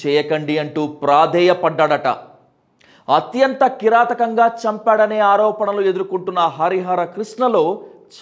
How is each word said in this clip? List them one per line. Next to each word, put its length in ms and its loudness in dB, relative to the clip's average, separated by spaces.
చేయకండి" 500 0
అంటూ 300 -4
ప్రాధేయపడ్డాడట. 1200 2
అత్యంత 520 0
కిరాతకంగా 800 0
చంపాడనే 720 0
ఆరోపణలు 640 2
ఎదుర్కొంటున్న 580 -2
హరిహర 640 -2
కృష్ణలో 800 -2